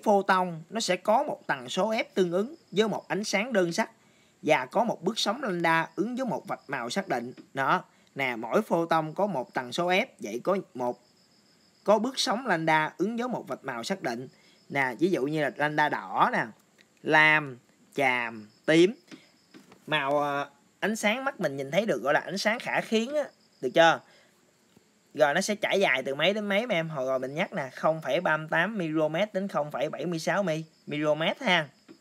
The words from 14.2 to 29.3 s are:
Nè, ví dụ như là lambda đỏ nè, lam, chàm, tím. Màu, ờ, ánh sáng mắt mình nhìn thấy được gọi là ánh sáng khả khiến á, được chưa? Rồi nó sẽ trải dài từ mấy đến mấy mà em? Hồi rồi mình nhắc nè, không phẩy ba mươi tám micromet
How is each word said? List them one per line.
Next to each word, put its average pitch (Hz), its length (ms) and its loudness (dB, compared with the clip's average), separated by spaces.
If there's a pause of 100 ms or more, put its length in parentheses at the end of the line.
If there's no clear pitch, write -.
Nè, 135 300 0
ví 175 120 2
dụ 147 120 0
như 151 200 0
là 135 140 0
lambda 151 320 2
đỏ 120 440 0
nè, 175 120 0 (580)
lam, 151 560 4 (360)
chàm, 120 540 -2 (180)
tím. 170 280 6 (920)
Màu, 147 320 0
ờ, 143 320 -2 (300)
ánh 208 160 0
sáng 233 280 0
mắt 277 160 -6
mình 143 160 -2
nhìn 139 140 -6
thấy 196 160 2
được 143 160 0
gọi 139 120 2
là 143 60 2
ánh 170 180 -6
sáng 220 200 0
khả 139 220 -4
khiến 226 340 -2
á, 294 100 0 (360)
được 131 100 -4
chưa? 165 300 6 (1120)
Rồi 147 200 4
nó 175 60 2
sẽ 208 140 -2
trải 185 260 0
dài 135 220 2
từ 135 120 -4
mấy 165 200 2
đến 208 140 -4
mấy 202 180 0
mà 233 80 -2
em? 165 140 0
Hồi 139 180 -4
rồi 131 120 0
mình 131 160 -6
nhắc 180 180 -4
nè, 143 200 -6
không 160 300 0
phẩy 147 180 0
ba 165 160 2
mươi 156 140 -4
tám 180 280 0
micromet 160 560 0